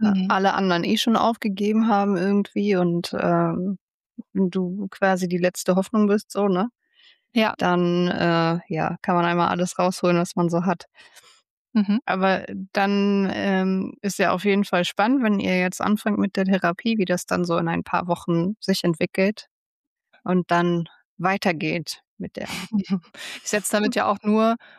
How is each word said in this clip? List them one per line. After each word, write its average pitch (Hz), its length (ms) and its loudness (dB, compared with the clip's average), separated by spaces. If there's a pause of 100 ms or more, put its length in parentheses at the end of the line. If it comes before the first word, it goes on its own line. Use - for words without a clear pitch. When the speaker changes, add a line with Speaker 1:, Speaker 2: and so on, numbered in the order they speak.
Speaker 1:
Mhm. 196 300 2
Speaker 2:
alle 196 240 4
anderen 180 280 2
eh 196 140 0
schon 226 200 2
aufgegeben 214 680 0
haben 202 300 2
irgendwie 202 580 0
und, 175 440 0
ähm, 175 600 0 (560)
du 190 560 -2
quasi 185 380 0
die 175 100 -2
letzte 180 380 0
Hoffnung 208 320 2
bist 208 240 -2
so, 202 160 0
ne? 190 220 0 (640)
Speaker 1:
Ja. 220 240 2
Speaker 2:
Dann, 175 500 2
äh, 170 600 2
ja, 160 340 -2
kann 180 140 0
man 175 100 2
einmal 175 220 2
alles 180 300 -2
rausholen, 180 400 2
was 175 180 -2
man 175 140 2
so 170 160 0
hat. 175 200 -2 (880)
Speaker 1:
Mhm. 208 340 2
Speaker 2:
Aber 190 360 0 (280)
dann, 202 600 2
ähm, 190 680 0
ist 196 160 -6
ja 185 140 2
auf 185 120 -2
jeden 202 200 2
Fall - 200 0
spannend, 247 380 0
wenn 208 180 2
ihr 185 200 0
jetzt 185 200 -2
anfangt 208 380 0
mit 196 180 -2
der 196 80 0
Therapie, 190 540 0
wie 226 60 0
das 175 220 -2
dann 180 180 0
so 170 140 0
in 170 100 0
ein 175 160 -2
paar 175 240 -4
Wochen 170 520 -2
sich - 240 -2
entwickelt 185 640 -2 (760)
und 180 260 0
dann 175 380 0 (300)
weitergeht 170 840 -2 (160)
mit - 180 -12
der - 120 -10 (220)
Speaker 1:
<laughs> 196 420 -4 (320)
Ich - 60 -8
setze 208 220 -2
damit 208 220 0
ja 208 120 0
auch 208 160 -2
nur 220 340 2 (220)